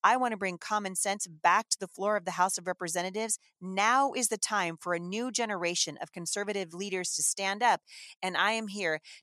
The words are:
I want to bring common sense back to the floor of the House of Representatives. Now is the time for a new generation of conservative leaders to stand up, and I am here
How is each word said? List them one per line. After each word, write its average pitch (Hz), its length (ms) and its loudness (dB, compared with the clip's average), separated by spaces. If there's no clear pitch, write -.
I 226 140 6
want 247 160 2
to 220 60 -4
bring 185 180 -2
common 202 400 -4
sense 202 300 -2
back 175 420 4
to - 100 0
the 190 80 -6
floor 208 300 0
of 185 80 -2
the 180 80 -4
House 180 240 2
of 175 100 -6
Representatives. 185 720 -2
Now 214 540 2
is 254 140 0
the 214 100 0
time 175 420 0
for 175 140 -2
a 170 40 0
new 202 320 -4
generation 175 680 0
of - 100 -8
conservative 196 640 -4
leaders 185 440 -4
to 156 60 -2
stand 196 400 0
up, 220 200 4
and 185 120 -2
I 190 180 4
am 220 160 -2
here 180 320 -2